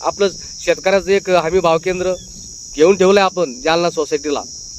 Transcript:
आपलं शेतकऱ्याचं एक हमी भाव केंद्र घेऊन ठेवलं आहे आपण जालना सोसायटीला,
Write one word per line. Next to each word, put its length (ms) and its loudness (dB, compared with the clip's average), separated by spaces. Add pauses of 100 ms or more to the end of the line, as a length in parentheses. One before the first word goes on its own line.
आपलं 280 -2 (300)
शेतकऱ्याचं 520 0
एक 180 0
हमी 300 2
भाव 180 2
केंद्र 360 -2 (640)
घेऊन 200 6
ठेवलं 240 6
आहे 60 4
आपण 380 -4
जालना 260 2
सोसायटीला, 520 -4 (380)